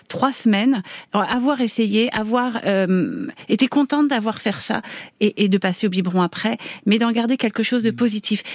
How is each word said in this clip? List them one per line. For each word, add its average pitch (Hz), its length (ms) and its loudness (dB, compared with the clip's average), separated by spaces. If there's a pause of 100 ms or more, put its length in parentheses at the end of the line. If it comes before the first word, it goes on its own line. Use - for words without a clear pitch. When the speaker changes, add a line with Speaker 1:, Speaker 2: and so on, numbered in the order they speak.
Speaker 1:
trois 254 240 0
semaines, 220 520 2 (300)
avoir 247 480 0
essayé, 226 540 2
avoir, 226 500 0
euh, 185 640 0 (220)
été 254 180 4
contente 294 400 2
d'avoir 220 320 -2
fait 220 100 -2
ça - 320 -4 (380)
et, 208 240 2
et 208 40 4
de 196 100 4
passer 190 300 -2
au - 20 2
biberon 185 320 0
après, 220 360 -2 (280)
mais 208 120 2
d'en 233 140 2
garder 233 260 0
quelque 226 260 -2
chose 240 200 0
de 226 60 2
Speaker 2:
Mm. 214 60 -4
Speaker 1:
positif. 214 480 0 (120)